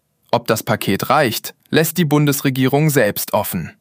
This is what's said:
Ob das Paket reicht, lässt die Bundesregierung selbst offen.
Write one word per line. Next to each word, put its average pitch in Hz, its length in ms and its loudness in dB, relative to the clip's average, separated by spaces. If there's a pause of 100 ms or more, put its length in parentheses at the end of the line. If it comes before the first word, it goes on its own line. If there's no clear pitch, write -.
(300)
Ob 117 160 -2
das 113 160 0
Paket - 480 -2
reicht, 131 440 0 (140)
lässt - 300 0
die 175 80 2
Bundesregierung 143 840 2
selbst 131 460 0
offen. 101 460 -4